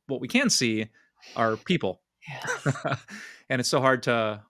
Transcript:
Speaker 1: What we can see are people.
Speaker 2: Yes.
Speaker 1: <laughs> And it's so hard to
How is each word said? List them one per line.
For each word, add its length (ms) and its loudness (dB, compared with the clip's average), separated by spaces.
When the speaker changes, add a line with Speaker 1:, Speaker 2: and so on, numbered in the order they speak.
Speaker 1:
What 120 -4
we 80 -6
can 220 2
see 380 2
are 200 2
people. 460 -2
Speaker 2:
Yes. 680 -4
Speaker 1:
<laughs> 0 -
And 100 0
it's 80 -2
so 140 2
hard 220 4
to 460 0